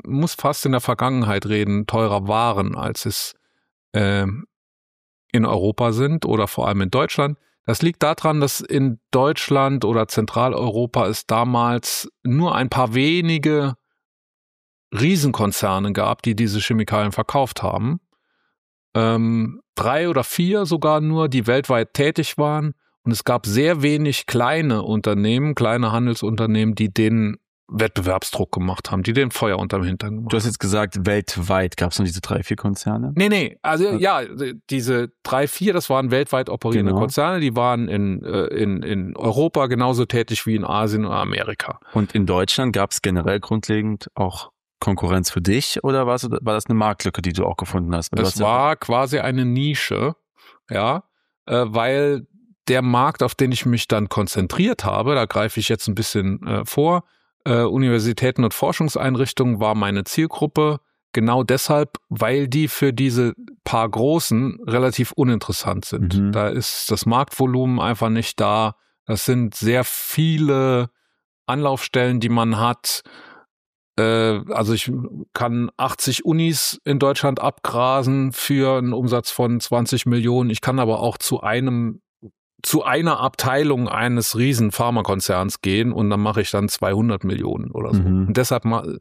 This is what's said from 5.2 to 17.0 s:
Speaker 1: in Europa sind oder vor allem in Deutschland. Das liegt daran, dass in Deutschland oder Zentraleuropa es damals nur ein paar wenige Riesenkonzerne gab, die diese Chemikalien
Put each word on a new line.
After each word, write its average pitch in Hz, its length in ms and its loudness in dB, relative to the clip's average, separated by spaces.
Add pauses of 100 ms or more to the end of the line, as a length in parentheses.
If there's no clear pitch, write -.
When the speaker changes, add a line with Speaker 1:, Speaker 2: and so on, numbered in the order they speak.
Speaker 1:
in 113 160 2
Europa 107 460 0
sind 143 320 0
oder 107 240 2
vor - 180 -2
allem 101 140 2
in 95 100 -2
Deutschland. 143 480 0 (260)
Das 113 160 -2
liegt 165 220 0
daran, 156 380 2
dass 139 200 0
in 135 380 0 (140)
Deutschland 135 720 2
oder 110 240 2
Zentraleuropa 117 1000 0
es 107 220 -4
damals 120 840 0 (140)
nur 151 320 2
ein 127 120 0
paar 127 240 0
wenige 151 840 2 (1160)
Riesenkonzerne 104 1000 0
gab, 101 300 -2
die 113 120 0
diese 107 240 0
Chemikalien 104 540 0